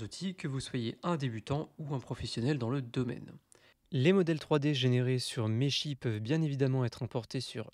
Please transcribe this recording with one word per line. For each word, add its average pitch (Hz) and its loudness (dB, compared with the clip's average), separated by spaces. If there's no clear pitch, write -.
outils, 175 -6
que - -6
vous 135 -2
soyez 120 -4
un 175 0
débutant 135 -2
ou 151 -4
un 127 -2
professionnel 127 -2
dans 117 0
le 139 0
domaine. 120 -4
Les 143 6
modèles 165 4
trois 156 2
D 147 2
générés 127 4
sur 117 -2
Meshi 135 0
peuvent 113 -2
bien 139 0
évidemment 135 2
être - -4
importés 123 -4
sur 113 -8